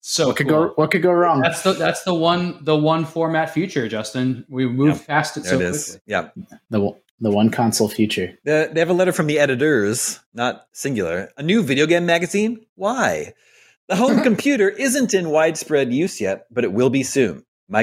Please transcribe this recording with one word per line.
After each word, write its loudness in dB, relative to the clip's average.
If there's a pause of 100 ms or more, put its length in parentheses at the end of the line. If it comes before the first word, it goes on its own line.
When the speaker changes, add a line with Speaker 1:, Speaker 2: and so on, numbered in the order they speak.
Speaker 1:
So 0
Speaker 2:
What 0
could -2
Speaker 1:
cool. 4
Speaker 2:
go, -8
what 2
could 0
go 4
wrong? 4
Speaker 1:
That's -2
the, 2
that's -2
the -2
one, 0
the 2
one 2
format -2
future, -2
Justin. -4
We -4
moved 0
Speaker 3:
Yeah. -20
Speaker 1:
past -2
it -10
Speaker 3:
There -4
Speaker 1:
so 2
Speaker 3:
it 0
is. -4
Speaker 1:
quickly. -16
Speaker 3:
Yeah. -4 (420)
Speaker 2:
The, 0 (300)
the 0
one 4
console 0
future. -2
Speaker 3:
The, 0
they -2
have 0
a 2
letter 2
from 0
the 0
editors, 0 (160)
not -4
singular. -4
"A -12
new 2
video 2
game 2
magazine? 0
Why? -2 (560)
The 0
home 4
Speaker 2:
<laughs> 2
Speaker 3:
computer 2
isn't -2
in 0
widespread 2
use -2
yet, -4
but -2
it -2
will 2
be 0
soon. -2 (380)